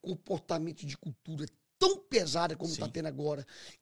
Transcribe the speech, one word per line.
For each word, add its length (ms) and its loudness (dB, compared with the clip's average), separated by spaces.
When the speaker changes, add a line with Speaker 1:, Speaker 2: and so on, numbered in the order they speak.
Speaker 1:
comportamento, 840 -4
de 100 -6
cultura 500 -8
tão 200 8
pesada 580 2
como 200 -4
tá 100 -2
Speaker 2:
Sim. 60 -4
Speaker 1:
tendo 140 -2
agora, 400 -2